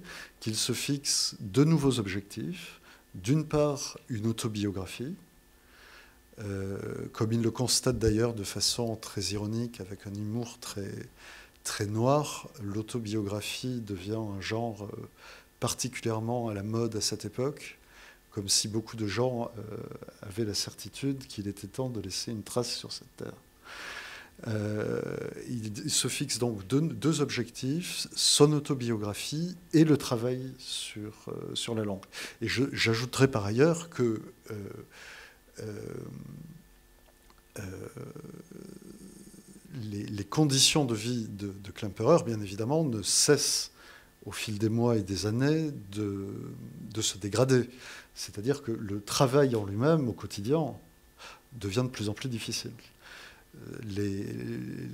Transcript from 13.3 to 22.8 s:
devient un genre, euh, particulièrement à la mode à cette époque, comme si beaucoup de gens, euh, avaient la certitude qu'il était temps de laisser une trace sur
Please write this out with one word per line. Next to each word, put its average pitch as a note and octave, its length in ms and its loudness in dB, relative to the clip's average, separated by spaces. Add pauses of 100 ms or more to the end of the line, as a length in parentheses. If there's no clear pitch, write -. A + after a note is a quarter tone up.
devient G2+ 340 -4
un G#2 260 -4
genre, G#2 460 -4
euh, - 220 -10 (520)
particulièrement A#2 880 0
à G#2+ 60 -2
la G2 100 -2
mode A2+ 320 0
à G2+ 40 0
cette - 260 -2
époque, C3+ 520 -4 (540)
comme G2 160 -4
si - 180 4
beaucoup A2 300 -2
de A2 100 0
gens, A#2 500 0
euh, G#2+ 200 -10 (460)
avaient G#2+ 240 -2
la G2+ 80 -2
certitude - 720 -4
qu'il G2+ 180 -6
était G2+ 220 -6
temps C3 220 -4
de A2+ 100 -4
laisser F#2+ 320 -6
une G#2 100 -6
trace A#2+ 320 -2
sur - 160 -10